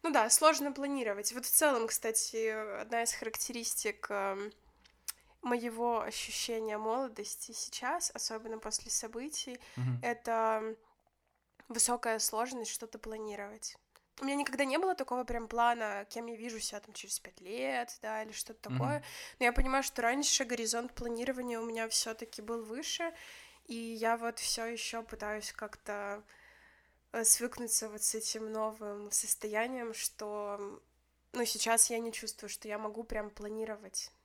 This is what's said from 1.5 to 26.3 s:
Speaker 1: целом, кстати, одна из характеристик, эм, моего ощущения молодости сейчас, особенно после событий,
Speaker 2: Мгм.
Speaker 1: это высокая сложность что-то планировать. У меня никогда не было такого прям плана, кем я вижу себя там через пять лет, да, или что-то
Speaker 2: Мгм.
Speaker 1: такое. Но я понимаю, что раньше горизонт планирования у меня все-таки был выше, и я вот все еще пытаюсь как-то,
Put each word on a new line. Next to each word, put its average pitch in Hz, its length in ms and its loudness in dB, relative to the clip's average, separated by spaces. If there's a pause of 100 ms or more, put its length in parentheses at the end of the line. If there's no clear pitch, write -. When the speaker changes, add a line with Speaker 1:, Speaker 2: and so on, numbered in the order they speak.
Speaker 1:
целом, 254 360 6
кстати, 226 600 0 (340)
одна 233 220 -2
из 233 100 0
характеристик, 226 960 -4
эм, 202 420 -2 (920)
моего 233 600 2
ощущения 220 760 -2
молодости 220 760 -2
сейчас, - 600 -2
особенно 220 440 -4
после 214 320 -4
событий, 240 680 -4 (160)
Speaker 2:
Мгм. 123 280 0
Speaker 1:
это 220 720 2 (920)
высокая 233 500 2
сложность 233 520 0
что-то 226 280 -8
планировать. 214 760 -8 (460)
У 269 40 -2
меня 277 120 4
никогда 269 280 4
не 269 140 2
было 370 160 4
такого 247 300 0
прям 233 220 -2
плана, 226 600 4
кем 233 180 -6
я 233 100 -6
вижу 226 220 -6
себя 208 220 -4
там 214 120 -20
через - 260 -6
пять - 220 -14
лет, 240 600 -2
да, 220 220 -4
или 220 100 -10
что-то - 340 -8
Speaker 2:
Мгм. - 40 -6
Speaker 1:
такое. 190 320 2 (360)
Но 247 60 4
я 240 80 6
понимаю, 262 300 6
что - 200 -2
раньше 269 420 4
горизонт 233 500 0
планирования 240 640 -2
у 226 60 -2
меня 226 240 -2
все-таки 226 520 -2
был 226 240 -4
выше, 311 480 -4 (520)
и 233 100 -8
я 226 420 0
вот 233 220 -4
все - 260 0
еще 233 380 -4
пытаюсь 214 500 -6
как-то, 208 680 -6 (920)